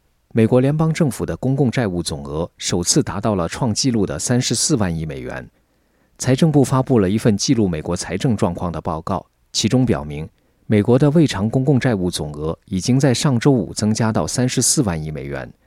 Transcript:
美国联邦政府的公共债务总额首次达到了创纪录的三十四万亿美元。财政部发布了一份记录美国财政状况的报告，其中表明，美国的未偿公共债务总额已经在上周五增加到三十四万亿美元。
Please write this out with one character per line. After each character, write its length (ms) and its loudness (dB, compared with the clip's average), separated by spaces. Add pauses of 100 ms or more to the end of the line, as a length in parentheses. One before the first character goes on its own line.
(320)
美 140 4
国 140 4
联 160 2
邦 180 0
政 160 2
府 160 -6
的 100 -6
公 200 -2
共 120 2
债 200 0
务 120 -4
总 240 -6
额 240 -6 (100)
首 220 -2
次 220 0
达 180 -6
到 140 -2
了 140 -2
创 260 -4
纪 160 -2
录 160 0
的 100 -4
三 240 0
十 140 -2
四 220 0
万 200 0
亿 80 -6
美 160 -8
元。 300 -12 (640)
财 160 0
政 200 4
部 100 6
发 180 2
布 200 2
了 100 2
一 80 2
份 180 2
记 180 0
录 120 2
美 160 -2
国 140 -4
财 200 -6
政 200 0
状 180 0
况 160 -6
的 100 -8
报 220 -6
告， 240 -4 (260)
其 160 0
中 160 2
表 200 0
明， 220 -10 (380)
美 160 4
国 160 4
的 140 4
未 160 4
偿 240 -2
公 140 0
共 140 4
债 140 0
务 160 0
总 260 -6
额 220 -4 (100)
已 140 -4
经 200 2
在 120 4
上 260 2
周 120 4
五 240 2
增 180 0
加 200 0
到 120 0
三 240 0
十 140 -2
四 200 2
万 200 -2
亿 80 -8
美 140 -8
元。 280 -10 (140)